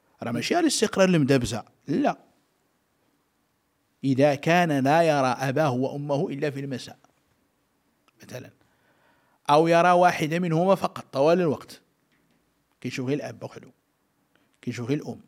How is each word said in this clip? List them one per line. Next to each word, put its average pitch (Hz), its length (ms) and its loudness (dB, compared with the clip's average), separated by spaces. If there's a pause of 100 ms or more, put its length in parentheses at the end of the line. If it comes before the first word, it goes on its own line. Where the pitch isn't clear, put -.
(220)
راه 240 100 -6
ماشي 240 220 -4
على 349 80 2
الاستقرار 202 460 0
المدبزة، 127 560 0 (240)
لا. 208 300 -2 (1900)
إذا 139 300 4
كان 160 500 2
لا 151 180 4
يرى 143 340 2 (120)
أباه 135 220 0
وأمه 139 580 -4
إلا 143 220 -6
في 135 100 -10
المساء 139 380 -12 (1200)
مثلًا، 117 280 -18 (1000)
أو 156 180 6
يرى 170 220 4
واحد 175 440 2
منهما 175 400 0
فقط - 380 -6
طوال 160 280 2
الوقت، 151 400 -4 (1000)
كيشوف 123 260 -8
غير 139 100 -2
الأب 117 280 -12
وحده، - 240 -18 (960)
كيشوف 113 260 -8
غير 143 100 -2
الأم 123 300 -14